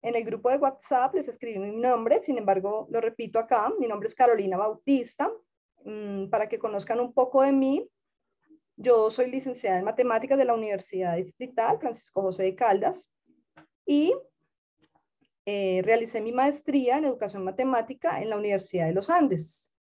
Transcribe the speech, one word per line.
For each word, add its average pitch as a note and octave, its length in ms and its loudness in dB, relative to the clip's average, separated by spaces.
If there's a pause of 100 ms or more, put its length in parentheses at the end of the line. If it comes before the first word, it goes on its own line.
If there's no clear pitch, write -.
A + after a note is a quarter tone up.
En A#3 140 -4
el A3+ 80 -2
grupo A3 260 -2
de C#4 80 2
WhatsApp C4+ 560 0
les D#4 120 -2
escribí A3+ 320 -10
mi G3+ 180 -6
nombre, A#3+ 460 2
sin C4+ 140 -2
embargo, G3+ 540 0
lo A3+ 100 -2
repito A3+ 380 -4
acá, A3+ 420 2
mi B3+ 60 0
nombre G#3 220 -4
es - 60 -10
Carolina G#3 440 4
Bautista. B3 760 -2 (500)
Mm, G3+ 460 -8
para G#3+ 180 0
que A3 120 -6
conozcan A3 420 -4
un B3 140 -4
poco B3+ 260 4
de C#4 120 6
mí, C4+ 360 2 (880)
yo A3 340 4
soy B3 200 -2
licenciada B3 480 -2
en F#3+ 80 -2
Matemáticas A3+ 500 0
de C4+ 80 4
la A#3+ 80 2
Universidad F#3+ 640 -2
Distrital A#3 640 -2
Francisco - 420 -6
José F#3+ 220 -2
de F#3+ 120 0
Caldas G#3+ 600 0 (760)
y, D4 240 2 (1300)
eh, G3 400 0
realicé A3+ 360 0
mi A3 120 -6
maestría C4+ 640 0
en D#4 60 -2
Educación G3+ 400 -4
Matemática B3+ 760 -2
en G#3+ 100 -6
la G#3+ 60 -4
Universidad G3 520 -2
de E3 40 0
los G3 180 -2
Andes. B3+ 720 0